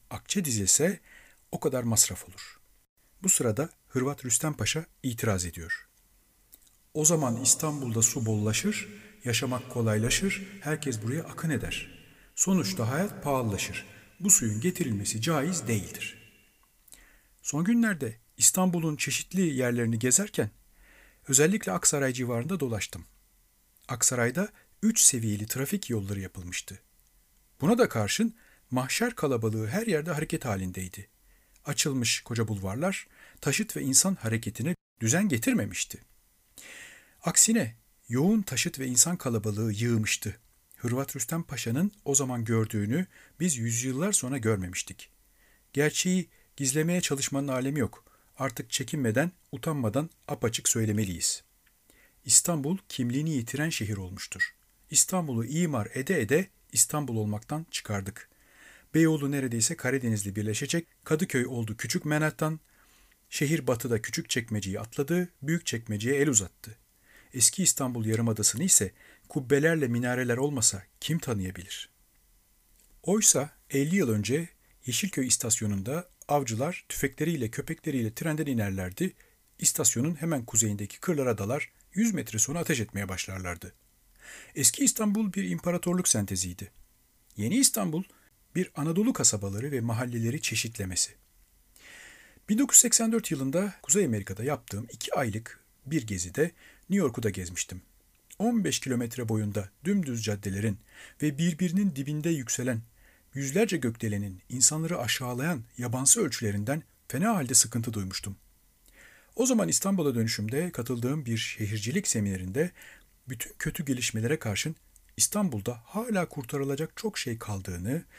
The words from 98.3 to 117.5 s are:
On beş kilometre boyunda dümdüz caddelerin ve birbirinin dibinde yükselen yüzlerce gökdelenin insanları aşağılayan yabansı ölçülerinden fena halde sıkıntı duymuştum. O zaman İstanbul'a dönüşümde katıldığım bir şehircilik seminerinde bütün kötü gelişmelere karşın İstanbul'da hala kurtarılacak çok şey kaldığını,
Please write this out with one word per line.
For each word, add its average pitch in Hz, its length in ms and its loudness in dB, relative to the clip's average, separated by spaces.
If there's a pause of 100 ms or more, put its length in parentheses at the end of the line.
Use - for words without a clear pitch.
On 226 260 2
beş 151 160 0
kilometre 120 480 -4
boyunda 104 420 -2 (140)
dümdüz 151 400 0
caddelerin 104 540 -2 (440)
ve 147 160 0
birbirinin 175 580 2
dibinde 151 340 -2
yükselen 123 520 -2 (520)
yüzlerce 139 420 0
gökdelenin 104 720 -2
insanları 156 500 2
aşağılayan 123 680 -2 (140)
yabansı 127 420 4
ölçülerinden 120 640 -2 (260)
fena 208 260 2
halde 131 200 0
sıkıntı 117 380 2
duymuştum. 98 440 -6 (1000)
O 254 100 2
zaman 220 220 4
İstanbul'a 165 460 2
dönüşümde 117 580 0
katıldığım 123 540 -2
bir 117 100 -2
şehircilik 110 720 -4
seminerinde 101 600 -2 (580)
bütün 131 300 -10
kötü 160 260 -4
gelişmelere 123 540 -2
karşın 120 380 -4 (400)
İstanbul'da 123 680 0
hala 208 440 -2
kurtarılacak 139 680 -4
çok 214 220 -6
şey 113 200 -4
kaldığını, 98 640 -4 (140)